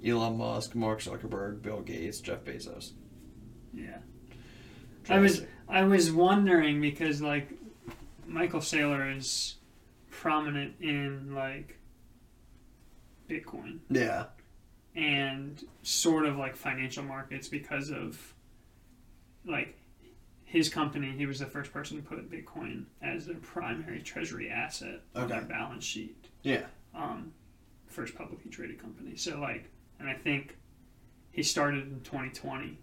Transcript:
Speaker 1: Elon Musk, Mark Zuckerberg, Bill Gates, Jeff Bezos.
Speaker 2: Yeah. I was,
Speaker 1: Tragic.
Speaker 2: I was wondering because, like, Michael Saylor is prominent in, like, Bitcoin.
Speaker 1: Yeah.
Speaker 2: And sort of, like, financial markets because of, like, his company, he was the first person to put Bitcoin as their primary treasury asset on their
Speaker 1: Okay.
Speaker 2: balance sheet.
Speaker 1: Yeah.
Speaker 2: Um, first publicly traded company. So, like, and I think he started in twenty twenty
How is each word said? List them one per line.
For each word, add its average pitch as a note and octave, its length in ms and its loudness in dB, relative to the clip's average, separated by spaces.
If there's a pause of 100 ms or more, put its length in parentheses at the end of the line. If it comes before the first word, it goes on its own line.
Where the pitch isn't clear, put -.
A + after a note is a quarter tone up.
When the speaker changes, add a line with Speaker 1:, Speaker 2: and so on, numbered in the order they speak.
Speaker 1:
Elon A#2 320 4
Musk, A2+ 380 -2
Mark A2 240 2
Zuckerberg, G#2 600 -4
Bill G#2 180 -4
Gates, E2+ 400 -6
Jeff - 240 -6
Bezos. - 480 -10 (840)
Speaker 2:
Yeah. - 260 -10 (1080)
I G3 100 10
was, G3 180 10
Speaker 1:
Tragic. - 120 -6 (200)
Speaker 2:
I F#3+ 140 8
was F#3 280 8
wondering E3+ 720 8
because, D3 400 2
like, D3 280 0 (760)
Michael E3+ 320 0
Saylor C#3+ 580 2
is - 380 -2 (560)
prominent D3+ 680 0
in, C#3 520 0
like, C3+ 460 -6 (1500)
Bitcoin. - 500 -8 (100)
Speaker 1:
Yeah. - 360 4 (720)
Speaker 2:
And C#3 680 0 (180)
sort D#3+ 440 4
of, C#3 120 2
like, C3 180 -4
financial C3 480 -4
markets C3+ 440 -8
because C#3+ 420 -4
of, - 440 -8 (1120)
like, - 320 -4 (680)
his D#3+ 240 4
company, C#3+ 480 -2
he C#3+ 80 0
was C3+ 140 -4
the C#3 80 -4
first C#3+ 260 -8
person C#3+ 240 -8
to D3 60 -8
put - 260 -10
Bitcoin - 560 -10 (160)
as - 240 -4
their E3+ 120 -8
primary - 640 -6
treasury - 480 -8
asset - 520 -6 (140)
on B2 120 0
their A2+ 120 -2
Speaker 1:
Okay. - 80 -10
Speaker 2:
balance - 360 -6
sheet. - 460 -8 (140)
Speaker 1:
Yeah. C3 220 2 (280)
Speaker 2:
Um, - 400 -8 (540)
first - 280 -10
publicly - 360 -12
traded - 280 -10
company. - 360 -12
So, D3+ 240 -4
like, - 300 -6 (300)
and D3 80 -8
I - 60 -4
think - 440 -2 (720)
he - 100 -2
started C#3+ 460 2
in C3+ 140 -10
twenty C3 280 -6
twenty C3+ 540 -8